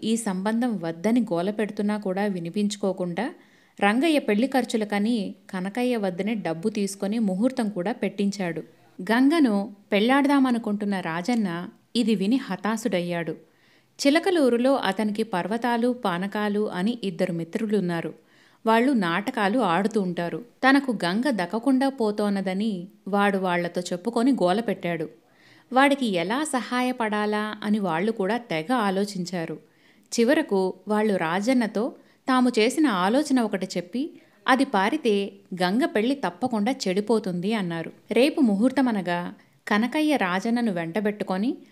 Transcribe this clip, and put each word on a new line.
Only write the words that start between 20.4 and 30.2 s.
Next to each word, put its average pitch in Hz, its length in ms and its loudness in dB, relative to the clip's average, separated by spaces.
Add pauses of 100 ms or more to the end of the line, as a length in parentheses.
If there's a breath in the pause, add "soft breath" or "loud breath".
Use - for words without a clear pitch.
తనకు 269 360 4
గంగ 190 260 0
దక్కకుండా 233 580 0
పోతోన్నదని 202 1000 -2 (200)
వాడు 202 300 2
వాళ్లతో 175 420 -2
చెప్పుకొని 226 520 0
గోలపెట్టాడు. 180 760 0 (640 soft breath)
వాడికి 277 340 4
ఎలా 196 380 -2
సహాయపడాలా 214 1160 -2
అని 214 160 2
వాళ్ళు 185 340 0
కూడా 208 240 0
తెగ 160 360 -4
ఆలోచించారు. 190 840 -2 (600 soft breath)